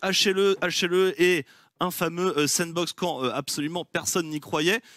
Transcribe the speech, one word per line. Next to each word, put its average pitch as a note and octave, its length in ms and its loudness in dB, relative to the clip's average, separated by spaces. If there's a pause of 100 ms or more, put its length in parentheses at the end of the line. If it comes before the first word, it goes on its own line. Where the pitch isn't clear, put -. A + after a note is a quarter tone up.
H F#3+ 280 2
L F#3+ 100 0
E, G3 200 4
H F3 260 -2
L F3 60 0
E F#3 300 2
et F3+ 240 4 (320)
un F3+ 140 -2
fameux, E3+ 440 -2
euh, D3 120 2
Sandbox E3 460 -2
quand, D#3+ 280 -4
euh, B2+ 100 0
absolument D3+ 520 -4
personne E3 440 -2
n'y D3+ 120 -6
croyait. F3 400 0 (160)